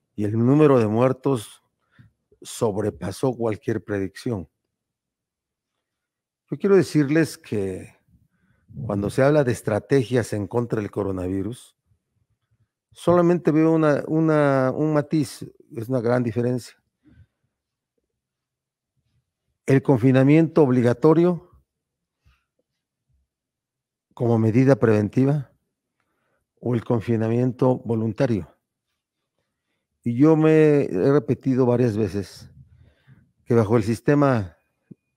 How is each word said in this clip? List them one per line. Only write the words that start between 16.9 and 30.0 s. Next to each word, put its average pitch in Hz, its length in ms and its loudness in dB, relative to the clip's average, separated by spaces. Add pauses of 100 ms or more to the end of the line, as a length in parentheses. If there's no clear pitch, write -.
El 135 160 2
confinamiento 139 840 4
obligatorio 156 880 2 (2500)
como 117 260 0
medida 123 380 4
preventiva 123 720 0 (1120)
o 120 120 -4
el 113 120 -4
confinamiento 120 920 -2
voluntario. 113 760 -4 (1500)